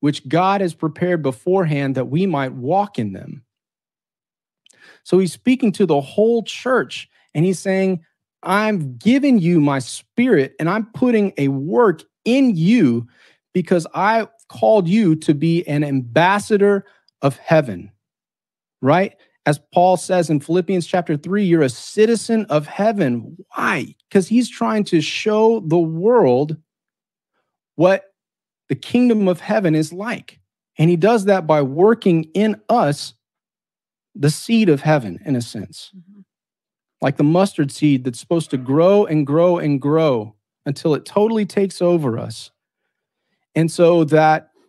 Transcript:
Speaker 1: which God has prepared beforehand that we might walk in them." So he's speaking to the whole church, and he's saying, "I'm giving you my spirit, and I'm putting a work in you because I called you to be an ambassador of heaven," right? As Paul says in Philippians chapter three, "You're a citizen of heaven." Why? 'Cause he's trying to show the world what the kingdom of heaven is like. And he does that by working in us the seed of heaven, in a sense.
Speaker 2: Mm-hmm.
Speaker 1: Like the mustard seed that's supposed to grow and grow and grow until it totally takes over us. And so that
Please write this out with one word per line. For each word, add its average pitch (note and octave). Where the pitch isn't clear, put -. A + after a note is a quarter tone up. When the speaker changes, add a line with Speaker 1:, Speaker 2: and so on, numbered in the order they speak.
Speaker 1:
which C#3+
God F#3+
has F3+
prepared E3+
beforehand C#3+
that B2
we E3+
might C#3
walk E3
in G#2+
them." -
So F3+
he's F#3
speaking B3
to G3+
the D3
whole A3
church, -
and D#3
he's F#3+
saying, F#3+
"I'm F#3
giving B3+
you E3+
my C#3+
spirit, E3+
and D#3+
I'm G#3+
putting A3
a C#3+
work E3+
in B3
you D#3
because F3
I G#3+
called A3
you F#3+
to D#3
be E3
an D3
ambassador F#3+
of C#3
heaven," G#2+
right? F3
As D3+
Paul F3+
says F3+
in D3+
Philippians F3+
chapter E3+
three, F#3+
"You're E3
a C3
citizen A3
of D3
heaven." D#3+
Why? -
'Cause F#3+
he's A#3+
trying A3
to E3
show A3
the D#3+
world D#3+
what F#3
the C3+
kingdom A#3
of F3+
heaven G3
is D#3
like. G3+
And D#3+
he F3
does G3+
that F#3+
by D3+
working E3+
in G#3
us F3
the D3+
seed A3
of C#3
heaven, A#2
in D3
a A#2+
sense. -
Speaker 2:
Mm-hmm. F#3+
Speaker 1:
Like C#3
the D3+
mustard E3
seed C#3
that's B2
supposed E3+
to C#3+
grow E3
and D3+
grow E3+
and D3
grow C#3+
until C#3+
it -
totally G#3+
takes G3
over D#3+
us. A2+
And D#3+
so E3+
that D#3